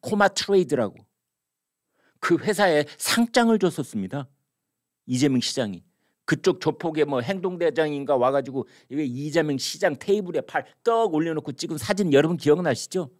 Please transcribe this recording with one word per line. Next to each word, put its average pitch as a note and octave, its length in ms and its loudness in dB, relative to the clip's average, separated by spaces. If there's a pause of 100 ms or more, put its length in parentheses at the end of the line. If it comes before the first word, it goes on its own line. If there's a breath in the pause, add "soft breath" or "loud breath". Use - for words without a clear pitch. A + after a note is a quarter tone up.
코마 G#3 260 2
트레이드라고. D#3 680 0 (1200)
그 - 180 2
회사에 E3 480 2 (140 loud breath)
상장을 A#3 580 2
줬었습니다, F3 720 -4 (800)
이재명 B2+ 340 2
시장이. G2+ 420 -4 (420)
그쪽 F3+ 360 0
조폭의 D#3 420 -2
뭐 C#3+ 160 0
행동대장인가 D#3 960 -2
와가지고 C3 500 0 (240 soft breath)
이게 D3 140 -4
이재명 C#3+ 540 -2
시장 D3+ 420 -2
테이블에 F#3+ 420 -2
팔 - 240 -6 (180 soft breath)
떡 A3+ 300 2
올려놓고 D#3 380 -2
찍은 E3 260 -8
사진, F#3 360 0
여러분 D#3 240 4
기억나시죠? D3+ 840 0